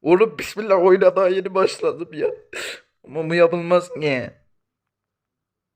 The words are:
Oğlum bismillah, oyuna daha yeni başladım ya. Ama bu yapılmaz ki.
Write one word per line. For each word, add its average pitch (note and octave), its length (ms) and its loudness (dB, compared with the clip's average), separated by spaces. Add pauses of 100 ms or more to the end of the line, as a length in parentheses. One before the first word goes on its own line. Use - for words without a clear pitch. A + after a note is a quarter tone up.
Oğlum F#3 360 2
bismillah, G3 460 -2
oyuna F#3 320 4
daha F#3+ 120 2
yeni F#3+ 260 -4
başladım E3+ 580 -2
ya. D3+ 180 -4 (720)
Ama D#3+ 260 -8
bu E3 40 -4
yapılmaz F3 600 2
ki. C3+ 360 -4 (1500)